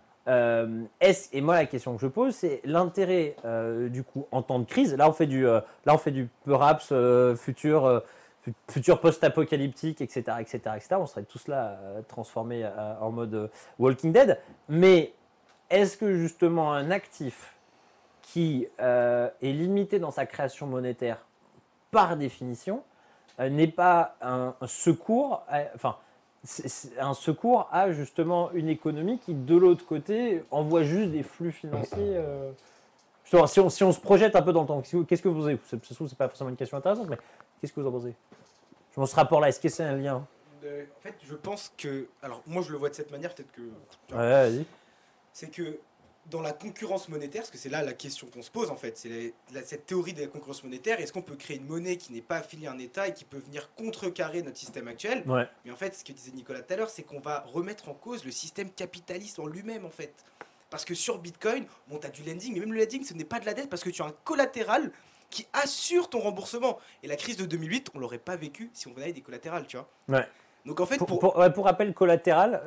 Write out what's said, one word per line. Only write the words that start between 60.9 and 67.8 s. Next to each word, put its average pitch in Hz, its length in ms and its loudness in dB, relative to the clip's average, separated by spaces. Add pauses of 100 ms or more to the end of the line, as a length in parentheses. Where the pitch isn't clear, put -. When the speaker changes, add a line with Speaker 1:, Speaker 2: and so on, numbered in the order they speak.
Speaker 2:
sur 208 240 -4
Bitcoin, 214 460 -4 (240)
bon, 147 100 -12
t'as 147 100 -12
du 151 140 -18
lending, 180 320 -10
mais 175 60 -4
même 220 120 -6
le 220 60 -4
lending, 226 240 0
ce 190 100 -12
n'est 160 100 -10
pas 233 160 -8
de 202 60 -10
la 214 80 -4
dette, 277 160 -8
parce - 140 -8
que 180 80 -6
tu 170 100 -8
as 151 40 -4
un 151 80 -12 (100)
collatéral 262 680 0 (380)
qui - 240 -10
assure 311 560 0
ton 233 120 -4
remboursement. 208 580 -4 (240)
Et 139 40 -14
la 143 100 -6
crise 226 200 -8
de 185 80 -4
deux 165 120 -6
mille 160 120 -6
huit, 254 240 -6